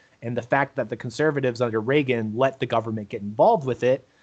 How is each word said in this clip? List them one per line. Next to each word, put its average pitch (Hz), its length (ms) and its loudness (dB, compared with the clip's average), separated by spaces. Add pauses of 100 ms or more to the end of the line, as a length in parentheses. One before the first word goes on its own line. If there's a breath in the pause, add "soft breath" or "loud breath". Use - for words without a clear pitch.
(220 soft breath)
And 120 140 -6
the 117 60 -2
fact 139 360 0
that 117 120 -2
the 120 60 -8
conservatives 131 680 0
under 113 180 0
Reagan 117 560 0
let 131 240 0
the 131 60 -4
government 113 440 -2
get 107 120 -10
involved 139 460 2
with 120 160 -2
it 127 240 2 (160 soft breath)